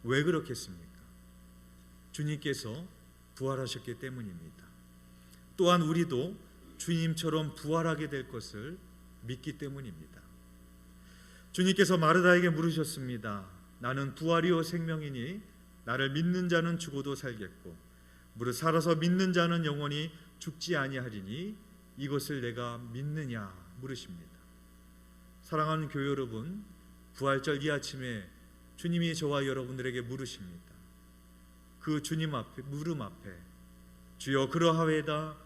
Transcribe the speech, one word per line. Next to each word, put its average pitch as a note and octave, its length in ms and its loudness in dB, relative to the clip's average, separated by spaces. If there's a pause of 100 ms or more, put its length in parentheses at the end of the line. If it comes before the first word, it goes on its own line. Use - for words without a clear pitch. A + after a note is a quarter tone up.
왜 C3 200 2
그렇겠습니까? B2+ 760 -4 (1120)
주님께서 D3 760 -4 (480)
부활하셨기 C3 640 -4
때문입니다. G#2+ 680 -12 (920)
또한 F3 240 8
우리도 E3 560 2 (400)
주님처럼 D#3+ 800 0
부활하게 D#3 540 0
될 C3+ 200 -6
것을 A#2+ 480 -10 (460)
믿기 B2+ 340 -8
때문입니다. B2 640 -12 (1300)
주님께서 F#3 460 6
마르다에게 F3 520 8
물으셨습니다. C3 1000 -2 (320)
"나는 C3+ 360 -2
부활이요 E3 480 4
생명이니 D#3+ 760 -4 (440)
나를 C3+ 260 2
믿는 F3 380 2
자는 E3+ 300 4
죽어도 C#3 360 -4
살겠고 A2+ 640 -10 (560)
무릇 A#2+ 220 -2
살아서 D#3+ 400 4
믿는 F3+ 380 4
자는 E3+ 320 4
영원히 D3 460 -2 (280)
죽지 E3 380 -4
아니하리니 C3 800 -4 (400)
이것을 C#3 440 -2
내가 A#2+ 360 -4 (160)
믿느냐?" B2+ 600 -6 (280)
물으십니다. G2+ 500 -12 (1120)
사랑하는 D#3 480 0
교회 C#3 180 -2
여러분, C3+ 560 -4 (500)
부활절 C3+ 500 0
이 D3+ 60 0
아침에 C3 580 -4 (500)
주님이 E3+ 380 0
저와 C#3+ 300 0
여러분들에게 B2+ 560 -4
물으십니다. A#2 680 -10 (1080)
그 D3+ 220 -2
주님 D#3+ 320 -2
앞에, B2 300 -6
물음 D3 380 -6
앞에, F#2+ 360 -12 (800)
"주여, C3+ 320 2
그러하외다. D#3 960 2